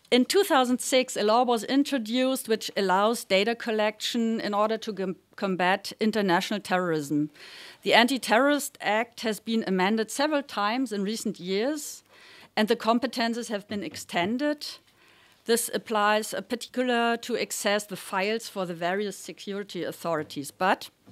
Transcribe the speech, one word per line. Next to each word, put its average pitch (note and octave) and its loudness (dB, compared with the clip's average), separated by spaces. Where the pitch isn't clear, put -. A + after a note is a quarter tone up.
In B3 6
two F#4+ 4
thousand B3+ 4
six, B3+ 2
a F3+ 0
law A3 4
was A#3 0
introduced C4 0
which A3 -2
allows G3+ 2
data G3+ 2
collection A3+ -2
in G#3 -4
order G#3+ 2
to A3 -8
com-, F#3 -4
combat F#3 0
international G3+ 2
terrorism. D#3 0
The F#3 2
Anti-Terrorist B3 4
Act A3 -2
has A3 -4
been A3+ -2
amended G3 0
several C#4+ 0
times A3+ -4
in G3+ -2
recent G#3 -4
years, A3 -4
and G#3+ 2
the A#3 4
competences A#3 -2
have G#3 -6
been G#3 -6
extended. B3+ -2
This A#3 0
applies, G#3+ 2
uh, - -6
particular A#3+ -2
to A#3 -4
access G#3 -2
the F#3 -10
files G#3 -4
for F#3+ -6
the F3 -6
various F#3+ -2
security G3 -10
authorities. D3+ -4
But - 0